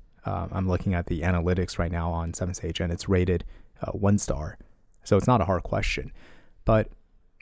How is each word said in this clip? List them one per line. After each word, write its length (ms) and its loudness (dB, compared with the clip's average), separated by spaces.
uh, 260 -6
I'm 160 -2
looking 260 0
at 140 -2
the 140 -4
analytics 580 0
right 120 -2
now 200 -2
on 220 -4
Seven 200 -4
Sage, 260 -6
and 140 -2
it's 160 -6
rated, 340 2
uh, 100 -4
one 280 4
star. 380 -4
So 140 4
it's 100 2
not 140 6
a 40 2
hard 180 0
question. 480 -4
But 240 4